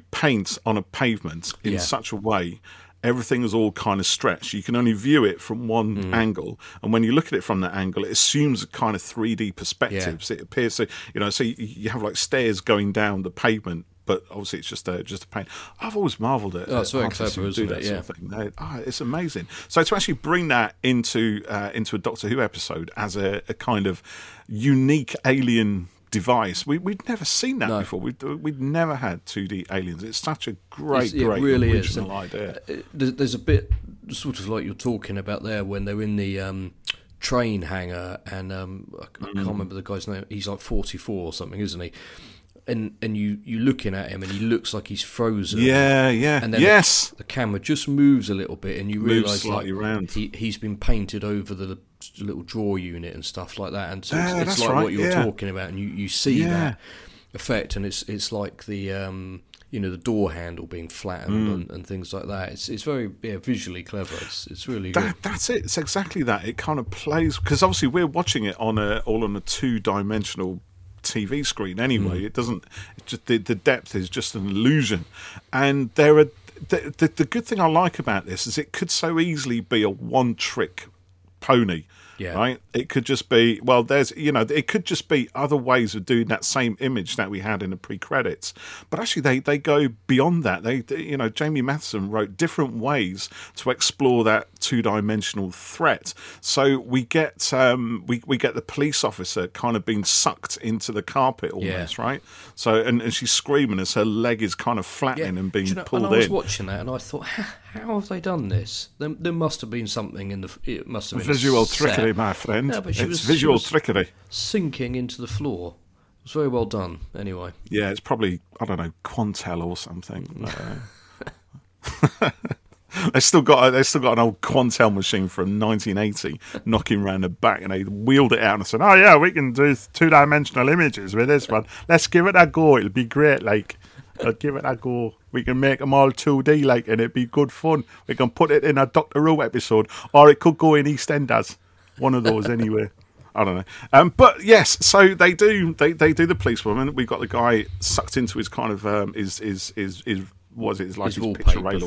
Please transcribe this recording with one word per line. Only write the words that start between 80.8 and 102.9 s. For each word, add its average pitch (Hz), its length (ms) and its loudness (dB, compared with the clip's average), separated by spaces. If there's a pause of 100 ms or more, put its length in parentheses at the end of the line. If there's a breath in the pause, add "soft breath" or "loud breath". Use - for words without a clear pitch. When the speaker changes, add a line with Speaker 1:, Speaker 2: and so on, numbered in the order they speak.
Speaker 1:
pony. 101 460 2 (320 loud breath)
Speaker 2:
Yeah. 90 160 -8
Speaker 1:
Right? 117 260 0 (140)
It 123 160 -4
could 127 160 -2
just - 240 -2
be, 117 340 6
well, 123 180 4
there's, 135 300 2
you 147 220 -2
know, 117 80 4
it 143 260 -2
could 202 180 -2
just - 220 -4
be 131 260 0
other 139 220 -2
ways 123 400 2
of 98 100 -8
doing 117 220 2
that 110 160 -2
same 123 380 -2
image 127 340 -4
that 98 160 -4
we 98 80 -6
had 104 240 -4
in 92 60 -6
the 92 80 -6
pre-credits. - 760 -6 (360 loud breath)
But - 100 -6
actually, 220 220 -4
they, 131 180 2
they 147 180 -2
go 147 300 2 (180)
beyond 151 380 2
that. 92 200 0
They, 120 180 -2
they, 147 200 -6
you 143 140 -8
know, 117 140 -2
Jamie 151 320 -4
Matheson 123 500 -4
wrote 104 240 -2
different 139 400 -2
ways 110 540 -4 (260 loud breath)
to - 140 -4
explore 123 560 2
that 110 340 0
two-dimensional 107 920 -2
threat. - 640 -4 (280 loud breath)
So 139 360 2
we 123 280 -2
get, - 480 -2
um, 120 520 2
we, 120 220 -2
we 135 100 0
get 120 160 0
the 113 80 -8
police 147 440 -2
officer 92 420 -4
kind 117 300 -2
of 90 80 -6
being 104 180 0
sucked - 540 -2
into 113 340 -6
the 107 100 -6
carpet 131 500 -2
almost, 92 460 -6
Speaker 2:
Yeah. 117 80 -8
Speaker 1:
right? 123 160 -4 (320 loud breath)
So, 113 300 2
and, 120 180 2